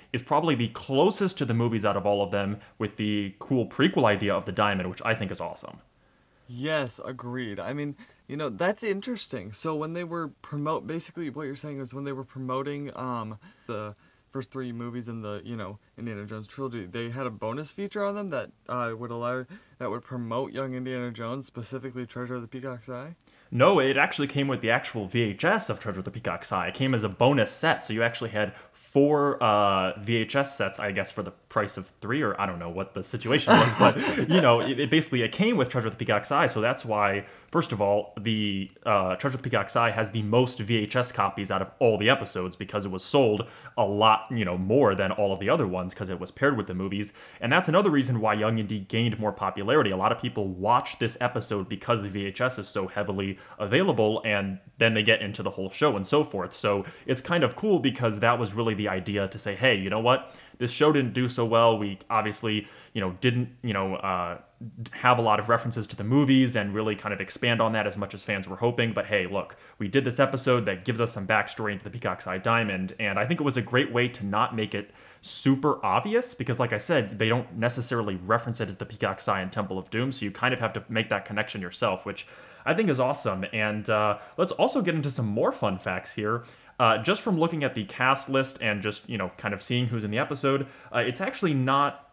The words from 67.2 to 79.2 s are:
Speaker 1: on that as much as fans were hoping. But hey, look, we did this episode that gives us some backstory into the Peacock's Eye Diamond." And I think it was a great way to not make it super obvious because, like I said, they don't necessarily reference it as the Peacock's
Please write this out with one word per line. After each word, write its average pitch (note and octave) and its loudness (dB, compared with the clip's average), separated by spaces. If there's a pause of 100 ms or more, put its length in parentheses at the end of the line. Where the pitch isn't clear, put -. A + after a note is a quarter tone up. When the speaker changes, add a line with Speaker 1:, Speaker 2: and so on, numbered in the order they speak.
Speaker 1:
on A2+ 4
that G#2+ 2
as G2 -4
much G2+ -6
as G2+ -12
fans G2 -4
were F#2 -8
hoping. A#2+ 2
But G2+ -2
hey, G2+ 2
look, F#2+ -6 (220)
we G#2 -2
did C3 2
this A#2+ -4
episode A#2+ 2
that F#2 -4
gives A#2 -2
us A2+ 0
some G2 -6
backstory G#2+ 0
into F#2+ -10
the G#2 -10
Peacock's F#2+ -6
Eye F#2 -4
Diamond." G2+ 0
And G2+ -2
I G#2 2
think D#3 -2
it D3+ 0
was C3 0
a B2 0
great B2 0
way A#2+ 2
to B2 -10
not G#2+ 0
make G#2+ -4
it G#2 -8 (300)
super - 0
obvious G#3 2
because, A#2 -4
like A#2+ 0
I G#2 0
said, A2 0
they A2 2
don't A#2 0
necessarily A#2 -2
reference A2+ 0
it G2+ -4
as F#2+ -8
the - -8
Peacock's - -4